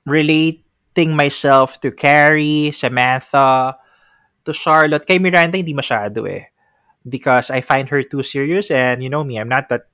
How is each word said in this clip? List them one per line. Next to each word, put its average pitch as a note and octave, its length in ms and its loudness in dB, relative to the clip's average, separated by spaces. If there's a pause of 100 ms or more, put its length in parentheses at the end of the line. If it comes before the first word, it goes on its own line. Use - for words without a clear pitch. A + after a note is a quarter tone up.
relating D#3 1080 -2
myself C#3 640 2
to C3 120 -6
Carrie, D3+ 840 2
Samantha, C3 1000 0 (640)
to D#3+ 80 -8
Charlotte. D3+ 560 0
Kay F3+ 120 2
Miranda, F3+ 380 0
hindi E3 160 -6
masyado G#2+ 540 -4
eh. - 240 -12 (560)
Because B2+ 420 0
I C3 120 -4
find C3+ 280 -2
her C#3 140 -2
too C#3 180 -8
serious D3+ 480 -4
and, B2+ 320 0
you C3 80 -10
know D3 140 -4
me, B2 160 -8
I'm A2 80 -8
not C3 220 -4
that A#2+ 240 -6